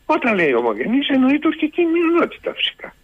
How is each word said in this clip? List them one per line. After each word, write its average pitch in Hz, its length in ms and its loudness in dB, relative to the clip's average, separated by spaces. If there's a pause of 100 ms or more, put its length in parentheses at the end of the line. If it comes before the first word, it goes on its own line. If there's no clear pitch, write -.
Όταν 262 300 0
λέει 160 180 2
ομογενής, 120 540 0
εννοεί 269 320 2
τουρκική 311 460 -2
μειονότητα 339 680 0
φυσικά. - 500 -8